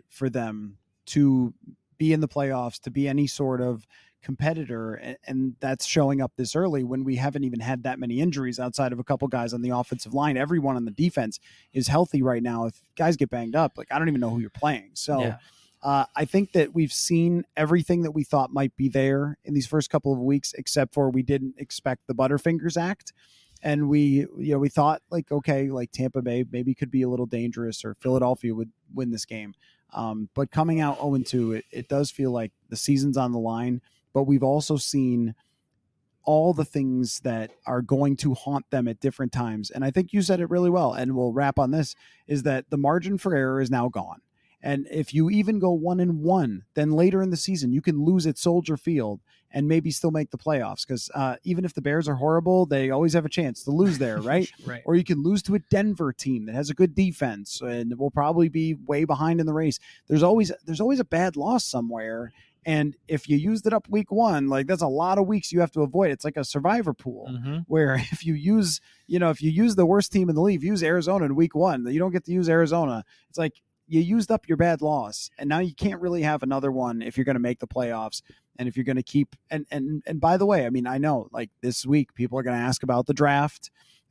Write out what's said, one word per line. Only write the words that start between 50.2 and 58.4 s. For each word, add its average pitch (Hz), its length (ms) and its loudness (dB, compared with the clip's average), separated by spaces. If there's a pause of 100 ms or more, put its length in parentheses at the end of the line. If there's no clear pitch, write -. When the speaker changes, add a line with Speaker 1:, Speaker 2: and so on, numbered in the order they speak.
Speaker 1:
the - 60 -10
playoffs. 123 480 -2
'Cause, - 300 -6
uh, 135 280 -2
even 180 200 -2
if 175 100 -4
the - 80 -6
Bears 147 280 0
are 143 60 0
horrible, 165 500 4
they 135 260 0
always 151 220 2
have 165 120 4
a 151 40 -2
chance 139 340 -4
to 139 80 -4
lose 170 280 4
there, 117 180 0
Speaker 2:
<laughs> 107 40 -4
Speaker 1:
right? 147 300 0 (140)
Speaker 2:
Right. 123 200 -8
Speaker 1:
Or 165 100 4
you 175 100 4
can 151 180 0
lose 185 200 2
to 190 120 0
a 202 40 2
Denver 196 520 0
team 123 340 -4
that 110 100 -8
has 143 140 -4
a 151 40 -4
good 175 200 4
defense 139 680 -2
and 120 360 -4
will 139 140 -2
probably 165 380 2